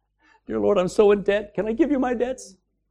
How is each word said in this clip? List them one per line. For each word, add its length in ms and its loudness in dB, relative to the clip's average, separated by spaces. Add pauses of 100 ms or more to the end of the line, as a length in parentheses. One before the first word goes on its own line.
(480)
"Dear 120 -6
Lord, 200 2
I'm 80 0
so 240 4
in 100 2
debt. 320 -2
Can 140 -4
I 60 -4
give 180 0
you 80 0
my 160 -2
debts?" 420 -8 (340)